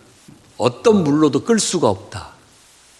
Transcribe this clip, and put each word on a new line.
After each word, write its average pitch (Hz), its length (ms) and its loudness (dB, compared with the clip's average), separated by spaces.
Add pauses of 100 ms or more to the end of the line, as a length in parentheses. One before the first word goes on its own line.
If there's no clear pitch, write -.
(580)
어떤 175 460 0
물로도 143 420 0
끌 226 140 2
수가 143 300 -2
없다, - 440 -8 (680)